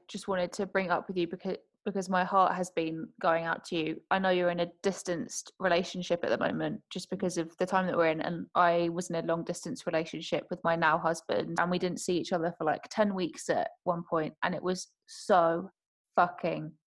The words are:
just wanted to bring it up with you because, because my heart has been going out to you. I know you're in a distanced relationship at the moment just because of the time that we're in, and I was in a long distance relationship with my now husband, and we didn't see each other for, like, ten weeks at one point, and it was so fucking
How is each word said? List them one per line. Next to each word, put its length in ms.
just 180
wanted 280
to 100
bring 220
it 40
up 160
with 120
you 100
because, 300
because 240
my 160
heart 300
has 160
been 360
going 240
out 200
to 120
you. 240
I 80
know 120
you're 200
in 100
a 100
distanced 760
relationship 640
at 80
the 80
moment 420
just 200
because 280
of 200
the 80
time 200
that 100
we're 120
in, 140
and 320
I 360
was 200
in 60
a 60
long 220
distance 420
relationship 640
with 140
my 120
now 220
husband, 640
and 100
we 80
didn't 220
see 180
each 140
other 240
for, 80
like, 260
ten 240
weeks 360
at 180
one 240
point, 340
and 120
it 80
was 260
so 640
fucking 540